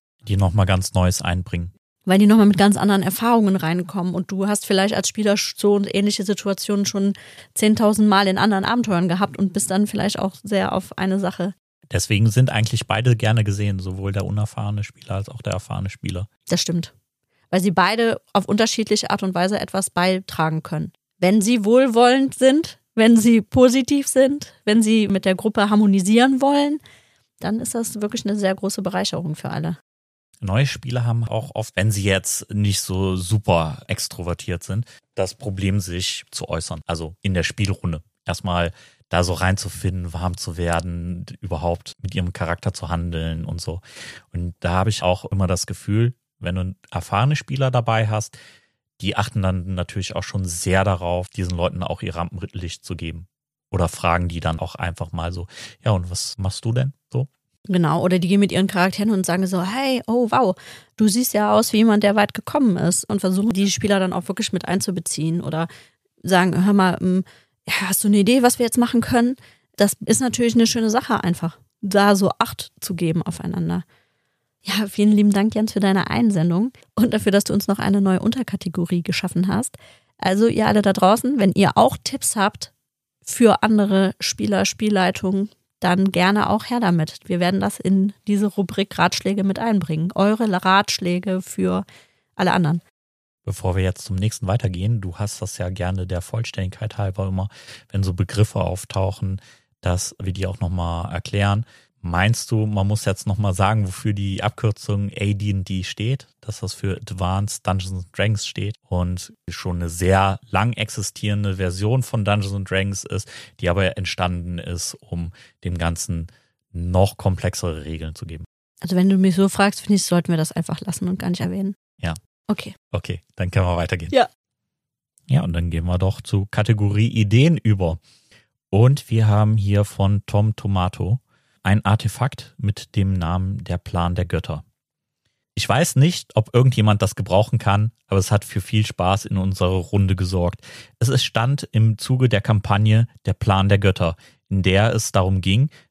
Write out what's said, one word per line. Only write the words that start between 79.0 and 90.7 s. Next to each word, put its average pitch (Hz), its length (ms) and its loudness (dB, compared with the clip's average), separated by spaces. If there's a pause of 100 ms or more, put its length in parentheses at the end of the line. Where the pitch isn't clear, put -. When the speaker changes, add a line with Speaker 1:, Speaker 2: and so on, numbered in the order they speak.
Speaker 2:
geschaffen 185 440 -2
hast. 196 300 -2 (400)
Also 202 300 2
ihr 220 200 0
alle 208 140 4
da 202 120 2
draußen, 240 460 2
wenn 190 140 4
ihr 196 220 4
auch 247 280 4
Tipps - 320 -6
habt - 380 -2 (500)
für - 400 4
andere 202 560 2
Spieler, 202 460 -2
Spielleitungen, 196 840 0 (300)
dann 185 320 2
gerne 185 380 2
auch 214 160 0
her 240 140 -4
damit. 175 460 0
Wir 180 140 -2
werden 185 200 0
das 196 200 -4
in 190 340 2 (140)
diese 208 200 2
Rubrik 196 500 -4
Ratschläge 190 460 0
mit 196 160 -2
einbringen. 180 560 -2
Eure 214 360 2
Ratschläge 185 920 0